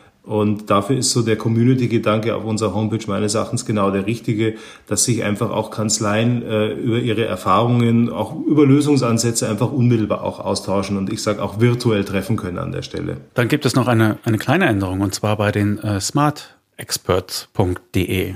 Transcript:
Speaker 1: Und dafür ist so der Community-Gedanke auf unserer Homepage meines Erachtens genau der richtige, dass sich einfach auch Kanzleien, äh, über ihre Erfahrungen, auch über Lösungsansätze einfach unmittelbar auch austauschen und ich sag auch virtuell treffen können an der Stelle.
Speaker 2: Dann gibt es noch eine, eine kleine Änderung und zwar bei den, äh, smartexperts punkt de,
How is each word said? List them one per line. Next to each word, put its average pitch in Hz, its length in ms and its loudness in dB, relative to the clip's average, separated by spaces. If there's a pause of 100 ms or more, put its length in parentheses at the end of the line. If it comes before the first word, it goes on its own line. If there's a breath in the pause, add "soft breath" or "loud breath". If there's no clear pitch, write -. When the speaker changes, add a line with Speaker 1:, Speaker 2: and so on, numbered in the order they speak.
(220 loud breath)
Speaker 1:
Und 107 480 0
dafür 104 280 2
ist - 140 0
so 123 100 2
der 110 140 0
Community-Gedanke 113 1000 2
auf 98 80 -6
unserer 107 300 -2
Homepage 107 320 -2
meines 104 280 -2
Erachtens 120 300 -4
genau 101 260 0
der 98 160 0
richtige, 110 480 -2 (320 loud breath)
dass - 180 -2
sich 104 200 0
einfach 104 260 -2
auch 110 200 -4
Kanzleien, 110 720 0
äh, 107 300 -2
über 117 260 -2
ihre 113 260 0
Erfahrungen, 117 840 2
auch 104 340 -6
über 151 220 6
Lösungsansätze 127 800 2
einfach 107 240 0
unmittelbar 117 500 2
auch 95 160 -6
austauschen 98 600 -2
und 98 120 -4
ich 110 120 -6
sag 104 160 -2
auch 98 200 -6
virtuell 117 460 2
treffen 98 320 -4
können 87 220 -6
an 87 120 -6
der 87 120 -6
Stelle. 87 340 -8 (160)
Speaker 2:
Dann 120 160 0
gibt 147 160 0
es 123 100 0
noch 123 140 2
eine, 113 340 2
eine 107 140 0
kleine 165 300 0
Änderung 98 340 -2
und 98 140 -2
zwar 107 240 -2
bei 104 140 2
den, 104 260 0
äh, 104 220 -2
smartexperts - 1500 -4
punkt 90 400 -2
de, 92 420 -2